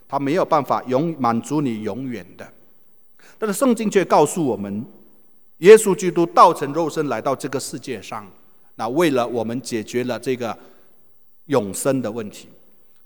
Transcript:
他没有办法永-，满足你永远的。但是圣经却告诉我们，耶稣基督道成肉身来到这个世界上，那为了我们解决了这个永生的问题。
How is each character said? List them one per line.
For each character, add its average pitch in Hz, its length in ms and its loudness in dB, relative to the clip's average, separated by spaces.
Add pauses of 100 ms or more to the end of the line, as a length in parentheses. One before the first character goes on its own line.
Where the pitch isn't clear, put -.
他 139 120 -4
没 139 160 -2
有 180 100 2
办 151 180 2
法 113 240 -2
永-， 151 320 -2
满 117 220 0
足 147 220 -4
你 113 200 -4
永 110 260 -8
远 101 160 -10 (120)
的。 95 100 -18 (920)
但 220 120 -4
是 185 80 -4
圣 254 160 4
经 214 160 -4
却 185 140 2
告 156 200 4
诉 156 200 -2
我 120 120 0
们， 101 280 -6 (720)
耶 202 180 10
稣 208 180 4
基 180 160 -4
督 170 160 2
道 175 280 6
成 143 200 -6
肉 160 140 -2
身 151 200 -4
来 113 120 -4
到 135 140 -2
这 - 140 -8
个 131 100 -4
世 143 200 -10
界 117 220 -10
上， 104 260 -14 (500)
那 120 120 -4
为 156 220 2
了 120 160 0
我 117 180 -4
们 120 160 -6
解 113 220 -6
决 120 220 -4
了 120 140 -6
这 127 180 -4
个 113 200 -8 (920)
永 110 280 0
生 135 260 -2
的 113 100 -6
问 110 200 -10
题。 - 180 -20 (580)